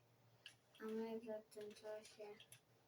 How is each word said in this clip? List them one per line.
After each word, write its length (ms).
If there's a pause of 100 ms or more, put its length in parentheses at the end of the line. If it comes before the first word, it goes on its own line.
(800)
A 40
my 360
w 340
tym 200
czasie 500 (640)